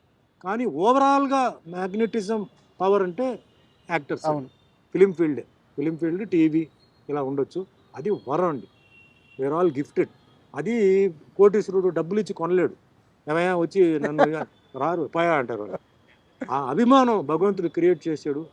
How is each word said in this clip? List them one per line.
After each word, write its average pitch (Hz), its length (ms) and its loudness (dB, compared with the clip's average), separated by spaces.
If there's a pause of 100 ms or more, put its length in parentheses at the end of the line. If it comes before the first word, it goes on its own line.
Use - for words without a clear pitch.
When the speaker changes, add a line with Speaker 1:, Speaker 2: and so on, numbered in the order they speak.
(440)
Speaker 1:
కానీ 214 200 -4
ఓవరాల్‌గా 262 920 2 (140)
మ్యాగ్నెటిజం 196 760 -4 (340)
పవర్ 196 220 4
అంటే 196 360 -4 (520)
యాక్టర్స్. 156 360 -6
Speaker 2:
అవును. 147 200 -2 (460)
Speaker 1:
ఫిల్మ్ 185 220 4
ఫీల్డ్, 151 260 -2 (360)
ఫిల్మ్ 156 220 -4
ఫీల్డ్, 170 300 -4
టీవీ 160 380 2 (420)
ఇలా 147 140 -4
ఉండొచ్చు, 139 440 -4 (300)
అది 208 140 -4
వరం 156 380 -2
అండి. 139 200 -6 (680)
We 135 100 -2
are 160 140 -2
all 165 140 2
gifted. 147 320 -4 (460)
అది 196 540 2
కోటీశ్వరుడు 185 800 2
డబ్బులు 165 320 -2
ఇచ్చి 202 120 -4
కొనలేడు. 165 420 0 (560)
"ఏమయ్యా 175 260 0
వచ్చి 170 440 2
నన్ను 147 220 0
Speaker 2:
<laughs> 151 260 0 (280)
Speaker 1:
రారు, 151 380 -4
పోయా" 170 180 2
అంటారు 120 280 -2
వాళ్ళు. 190 180 -10 (720)
ఆ 131 200 -4
అభిమానం 233 560 4
భగవంతుడు 175 420 0
క్రియేట్ 170 400 0
చేశాడు. 151 440 -6